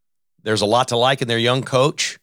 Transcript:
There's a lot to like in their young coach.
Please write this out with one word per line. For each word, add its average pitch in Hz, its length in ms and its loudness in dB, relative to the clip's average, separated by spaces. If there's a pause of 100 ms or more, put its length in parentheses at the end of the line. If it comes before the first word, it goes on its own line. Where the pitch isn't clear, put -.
(420)
There's 104 200 -2
a 104 40 0
lot 120 220 2
to 120 80 -2
like 127 240 2
in 123 80 -4
their 117 100 0
young 123 240 0
coach. - 600 -2